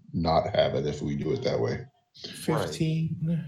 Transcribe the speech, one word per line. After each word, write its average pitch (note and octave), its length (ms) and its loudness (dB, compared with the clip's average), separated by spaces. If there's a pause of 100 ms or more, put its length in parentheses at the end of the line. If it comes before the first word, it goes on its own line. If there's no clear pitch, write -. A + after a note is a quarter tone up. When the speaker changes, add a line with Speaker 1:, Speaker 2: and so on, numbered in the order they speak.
(120)
Speaker 1:
not E2 420 2
have D2 200 4
it C#2 120 0
if C#2+ 140 -4
we D2 140 -2
do C#2+ 180 -2
it - 120 -2
that C2+ 160 0
way. - 240 -2 (640)
Speaker 2:
Right. D#3+ 160 2
Speaker 3:
Fifteen. D#3+ 840 0